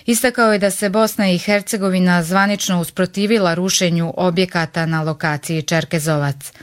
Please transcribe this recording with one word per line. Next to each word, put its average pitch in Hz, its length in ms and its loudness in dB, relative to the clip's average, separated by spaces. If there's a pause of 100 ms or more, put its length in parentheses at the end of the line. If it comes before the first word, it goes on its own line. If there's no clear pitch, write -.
istakao 233 460 2
je 208 60 2
da 196 120 2
se 196 200 -2
Bosna 214 400 2
i 180 80 2
Hercegovina 185 840 0
zvanično 190 580 0
usprotivila 190 760 0
rušenju 170 640 0
objekata 175 680 0
na 160 160 0
lokaciji 156 600 -4
Čerkezovac. 151 920 -2 (100)